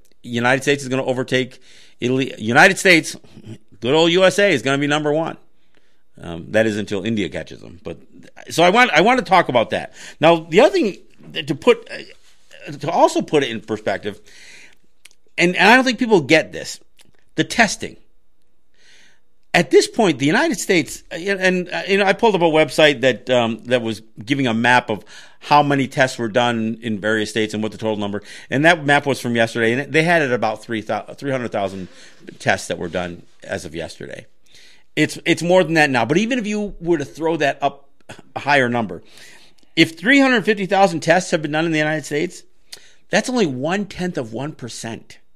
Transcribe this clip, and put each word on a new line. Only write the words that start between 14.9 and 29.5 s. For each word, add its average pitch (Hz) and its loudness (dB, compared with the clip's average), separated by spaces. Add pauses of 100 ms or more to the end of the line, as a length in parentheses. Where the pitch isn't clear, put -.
and, 175 2
and 180 4
I 233 8
don't 254 4
think 247 -2
people 220 2
get 147 2
this, - -12 (560)
the 156 0
testing. - -2 (1600)
At 175 2
this 403 6
point, 175 0
the 135 0
United 247 0
States, - -2
uh, 170 -10
and, 185 -4
and, 185 0
uh, 165 -6
you 196 0
know, 202 0
I 196 2
pulled 202 0
up 170 -2
a - 4
website 151 2
that, 123 0
um, 117 0
that 123 0
was 110 -6 (200)
giving 135 -2
a 113 0
map 120 4
of 101 -6 (360)
how 147 4
many 139 0
tests 131 -2
were 117 -4
done 113 -2
in 110 -6
various 107 -2
states 110 -4
and 107 -6
what 107 -6
the 101 -16
total 110 -4
number, 101 -6 (260)
and 135 0
that 165 2
map 143 2
was 131 -2
from 120 -4
yesterday, 113 0